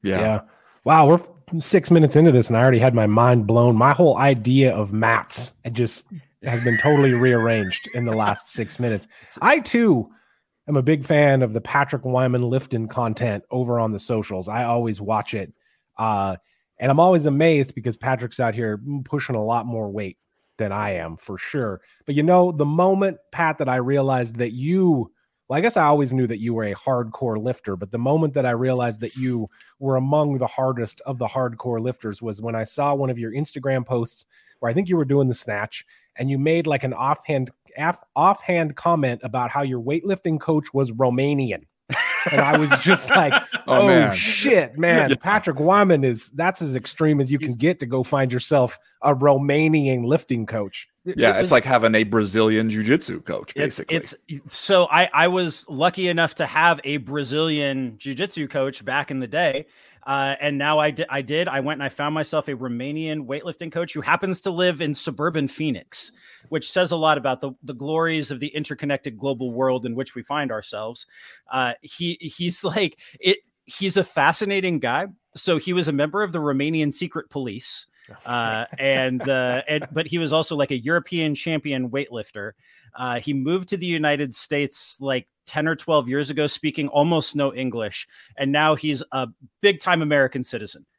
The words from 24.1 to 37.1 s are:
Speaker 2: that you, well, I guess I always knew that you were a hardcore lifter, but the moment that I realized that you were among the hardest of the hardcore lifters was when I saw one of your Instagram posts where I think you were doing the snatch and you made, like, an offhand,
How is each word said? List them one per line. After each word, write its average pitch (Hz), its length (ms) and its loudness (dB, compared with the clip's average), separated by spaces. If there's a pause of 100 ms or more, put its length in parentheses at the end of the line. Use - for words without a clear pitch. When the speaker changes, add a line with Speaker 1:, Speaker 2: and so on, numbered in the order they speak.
Speaker 2:
that 120 160 -4
you, 151 600 2 (360)
well, 135 100 -2
I 160 40 0
guess 226 160 0
I 170 80 4
always 147 260 4
knew 131 160 0
that 110 120 -4
you 117 140 -4
were 113 120 -2
a 101 100 -4
hardcore 117 680 -4
lifter, 110 340 -6
but 95 160 -10
the 120 80 -6
moment 147 340 0
that 135 120 0
I 123 60 0
realized 123 500 -2
that 117 140 -10
you 123 340 -4 (300)
were 135 160 -2
among 139 440 0
the 123 80 -2
hardest 127 580 -4
of 131 140 -8
the 120 80 -4
hardcore 123 520 -4
lifters 113 420 -8
was 110 200 -10
when 113 140 -6
I 113 80 -4
saw 143 320 -2
one 135 140 -2
of 120 100 -6
your 113 120 -6
Instagram 135 540 -4
posts 123 400 -4 (340)
where 120 120 -2
I - 20 -2
think 175 160 -2
you 180 80 2
were 151 80 2
doing 139 220 2
the 123 80 0
snatch 107 500 -6 (300)
and 127 140 -4
you 139 100 -2
made, 160 280 2
like, 143 160 0
an 127 100 -4
offhand, 135 580 -2 (260)